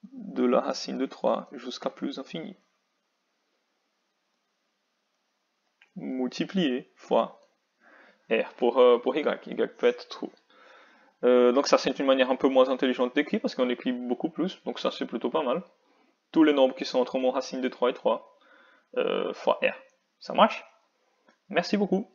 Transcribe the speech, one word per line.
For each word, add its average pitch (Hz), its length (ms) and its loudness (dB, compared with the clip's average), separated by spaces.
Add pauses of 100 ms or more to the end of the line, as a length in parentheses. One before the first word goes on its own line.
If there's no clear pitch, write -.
(120)
de 190 320 -8
la 123 160 2
racine 131 380 -8
de 131 80 -4
trois - 480 -6
jusqu'à 127 360 -10
plus 135 300 -10
infini. 151 380 -14 (3500)
Multiplié 139 1000 -4
fois - 520 -2 (840)
R 113 280 0
pour, 123 220 2
euh, 123 200 8
pour 127 160 -4
Y. 143 320 -2
Y 120 200 -4
peut - 200 -2
être 123 220 -2
trou. - 220 -12 (920)
Euh, 123 280 6
donc 139 160 2
ça 143 100 4
c'est 131 220 -2
une 147 60 -2
manière 135 240 4
un 131 60 0
peu 135 120 2
moins 131 220 4
intelligente 127 460 -2
d'écrire 147 260 0
parce - 140 -6
qu'on 127 140 0
écrit 123 240 -2
beaucoup 123 360 -4
plus. - 340 -6
Donc - 160 -8
ça 131 120 -2
c'est - 140 -8
plutôt 123 240 -6
pas 156 140 -2
mal. 143 200 -2 (680)
Tous 160 120 6
les 151 100 6
nombres 131 220 4
qui 139 100 -8
sont 131 140 -2
entre 123 180 -2
moins 127 140 2
racine 131 300 -4
de 127 80 0
trois 123 200 0
et 135 40 -4
trois, - 440 -4 (600)
euh, - 360 -2
fois - 300 0
R. - 120 0 (440)
Ça - 140 -12
marche ? - 320 2 (840)
Merci 180 280 0
beaucoup. 202 380 0